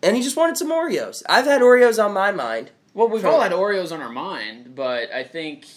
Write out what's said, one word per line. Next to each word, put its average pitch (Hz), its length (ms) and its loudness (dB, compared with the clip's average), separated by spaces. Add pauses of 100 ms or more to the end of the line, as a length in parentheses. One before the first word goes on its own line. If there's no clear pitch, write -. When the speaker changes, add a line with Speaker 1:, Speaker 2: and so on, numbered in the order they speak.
Speaker 1:
and 202 120 4
he 247 60 0
just 262 160 -4
wanted 330 200 2
some 359 140 -6
Oreos. 214 560 -4
I've 226 180 2
had 285 180 4
Oreos 240 400 6
on 208 100 -2
my 196 180 0
mind. 117 380 -6 (240)
Speaker 2:
Well, 226 160 0
we've 214 140 -4
Speaker 1:
So 185 80 2
Speaker 2:
all 320 100 4
had 196 100 0
Oreos 185 400 -2
on 160 80 -10
our 127 120 -10
mind, 123 640 -10
but 123 360 -4
I 131 120 -6
think, 156 420 -12 (120)